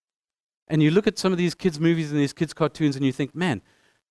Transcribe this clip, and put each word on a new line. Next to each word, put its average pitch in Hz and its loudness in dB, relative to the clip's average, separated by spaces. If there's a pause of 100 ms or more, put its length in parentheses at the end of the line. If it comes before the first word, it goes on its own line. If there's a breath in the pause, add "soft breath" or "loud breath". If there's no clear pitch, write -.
(680)
And 156 2
you 151 6
look 190 2
at 208 -2
some 190 0
of 175 -2
these 175 0
kids' 151 -4
movies 165 0
and 147 0
these 143 0
kids' - -6
cartoons 147 -2
and 139 -2
you 131 2
think, 135 -6
"Man, 160 -2 (500)